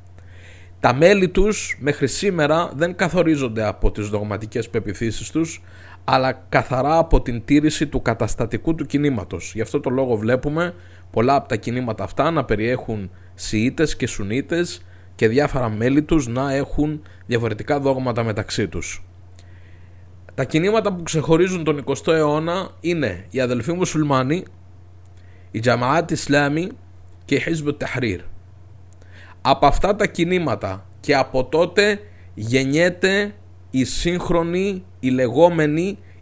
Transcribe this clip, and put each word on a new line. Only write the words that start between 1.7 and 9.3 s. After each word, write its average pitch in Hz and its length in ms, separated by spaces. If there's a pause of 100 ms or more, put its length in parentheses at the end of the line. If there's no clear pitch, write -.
μέχρι 143 260
σήμερα 165 680
δεν 170 220
καθορίζονται 151 680
από 104 240
τις 104 180
δογματικές 104 640
πεποιθήσεις 110 600
τους, 160 320 (420)
αλλά 131 280 (160)
καθαρά 135 500
από 160 240
την 120 220
τήρηση 151 420
του - 160
καταστατικού 113 720
του 156 120
κινήματος. 127 680